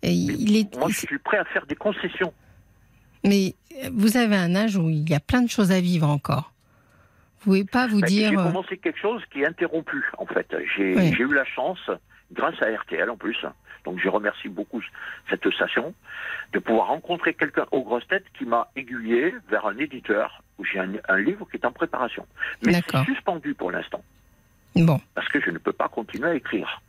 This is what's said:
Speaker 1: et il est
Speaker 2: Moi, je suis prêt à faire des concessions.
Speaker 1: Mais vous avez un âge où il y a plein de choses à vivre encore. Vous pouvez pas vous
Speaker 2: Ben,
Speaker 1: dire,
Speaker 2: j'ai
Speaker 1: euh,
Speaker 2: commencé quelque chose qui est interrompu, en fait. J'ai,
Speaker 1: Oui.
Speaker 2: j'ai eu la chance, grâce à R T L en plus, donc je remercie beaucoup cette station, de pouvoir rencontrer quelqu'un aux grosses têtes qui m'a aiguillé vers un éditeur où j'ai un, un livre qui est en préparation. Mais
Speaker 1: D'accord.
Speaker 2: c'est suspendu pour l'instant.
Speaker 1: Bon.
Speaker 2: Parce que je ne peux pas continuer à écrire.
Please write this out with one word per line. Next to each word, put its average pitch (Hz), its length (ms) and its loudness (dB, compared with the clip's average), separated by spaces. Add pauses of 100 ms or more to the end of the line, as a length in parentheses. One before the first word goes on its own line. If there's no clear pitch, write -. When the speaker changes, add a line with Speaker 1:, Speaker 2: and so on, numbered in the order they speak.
Speaker 1:
et 175 100 0
il 185 460 2
est 208 180 0
Speaker 2:
Moi, 277 140 0
je 208 160 -2
suis 285 140 -4
prêt - 180 -2
à 180 80 0
faire - 220 -4
des 147 80 -4
concessions. 185 580 -4 (880)
Speaker 1:
Mais 202 300 4 (400)
vous 220 240 4
avez 220 180 4
un 180 200 4
âge 208 200 2
où 160 140 4
il 156 200 0
y 160 40 4
a 143 60 4
plein - 240 2
de 233 60 2
choses 190 220 4
à 185 80 6
vivre 175 300 4
encore. 143 420 -2 (880)
Vous - 120 -20
pouvez 190 120 6
pas 247 240 2
vous 214 140 4
Speaker 2:
Ben, 170 60 4
Speaker 1:
dire, 208 240 4
Speaker 2:
j'ai 202 60 4
Speaker 1:
euh, 185 60 4
Speaker 2:
commencé 180 340 0
quelque - 220 -4
chose 220 220 -2 (100)
qui 139 100 -4
est 143 60 2
interrompu, 156 560 -2 (140)
en 92 80 -6
fait. - 280 -2 (220)
J'ai, 95 220 2
Speaker 1:
Oui. 175 180 6
Speaker 2:
j'ai 120 80 0
eu 143 100 0
la 135 120 2
chance, 165 340 -4 (540)
grâce 160 280 -2
à - 40 2
R 110 200 -2
T - 120 -8
L 92 140 0
en 117 60 -6
plus, 113 200 -6 (480)
donc 90 180 -6
je 98 60 2
remercie 104 400 -2
beaucoup 101 320 -8 (480)
cette - 220 0
station, - 420 -2 (600)
de 196 60 0
pouvoir 110 280 2
rencontrer 165 480 -2
quelqu'un 151 360 -2
aux 135 120 0
grosses 117 240 -4
têtes 190 180 -2 (120)
qui 135 80 -6
m'a 117 300 0
aiguillé 123 580 0 (160)
vers 104 180 0
un 101 100 -4
éditeur - 680 -2 (140)
où 95 80 -10
j'ai 95 140 -4
un, 92 120 -4 (160)
un 95 120 4
livre 180 300 -2
qui - 80 -10
est - 80 -6
en 123 60 0
préparation. - 540 -6 (380)
Mais 214 100 4
Speaker 1:
D'accord. 156 320 0
Speaker 2:
c'est 269 80 0
suspendu 160 400 -4
pour - 180 -4
l'instant. - 320 -8 (720)
Speaker 1:
Bon. 165 240 6 (160)
Speaker 2:
Parce - 140 -4
que - 120 0
je - 80 0
ne - 80 -4
peux - 160 -4
pas - 140 -2
continuer 120 420 -4
à 170 60 2
écrire. - 540 -4